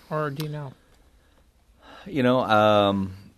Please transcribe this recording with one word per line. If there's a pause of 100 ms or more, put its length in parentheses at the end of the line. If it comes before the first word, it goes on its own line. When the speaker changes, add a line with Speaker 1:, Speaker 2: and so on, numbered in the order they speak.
Speaker 1:
or
do
you
know? (1300)
Speaker 2:
You
know,
um, (240)